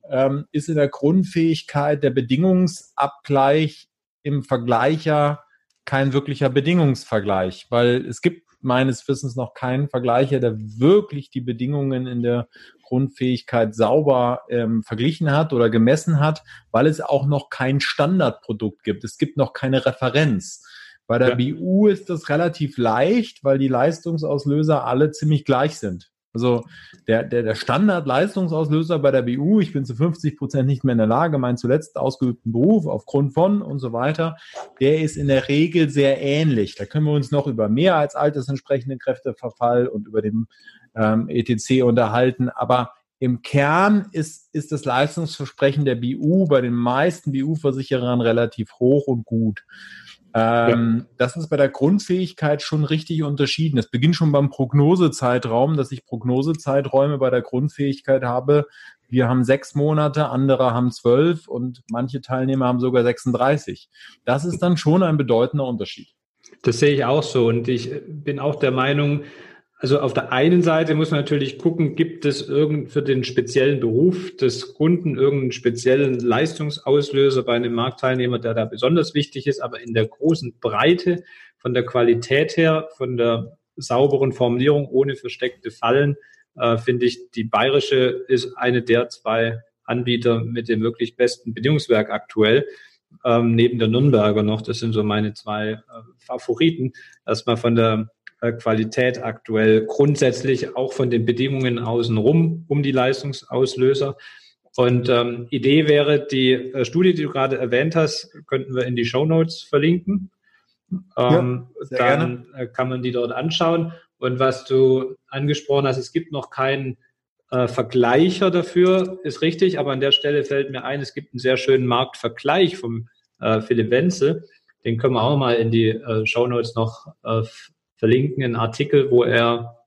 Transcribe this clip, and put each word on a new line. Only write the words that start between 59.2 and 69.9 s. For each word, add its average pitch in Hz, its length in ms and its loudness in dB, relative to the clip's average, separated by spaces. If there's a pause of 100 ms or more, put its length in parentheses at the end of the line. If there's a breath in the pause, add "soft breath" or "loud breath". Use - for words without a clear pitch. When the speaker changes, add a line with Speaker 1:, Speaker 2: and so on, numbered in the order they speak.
Speaker 1:
haben 127 160 2
sechs 135 300 0
Monate, 151 560 0
andere 127 420 2
haben 123 180 0
zwölf 151 580 2
und 123 420 -8
manche 123 320 -6
Teilnehmer 131 440 -2
haben 127 140 0
sogar 127 220 2
sechsunddreißig. 123 880 -2 (340 loud breath)
Das 139 220 -2
ist - 140 -4
dann 180 180 2
schon 165 240 2
ein 160 160 0
bedeutender 127 480 0
Unterschied. 113 420 -8 (540 soft breath)
Speaker 2:
Das 117 160 0
sehe 147 160 4
ich 135 100 0
auch 143 180 2
so 127 260 0
und 117 200 0
ich 127 220 -4 (180)
bin 143 300 -8
auch 143 180 -2
der 135 140 2
Meinung, 143 540 0 (540 loud breath)
also 139 200 0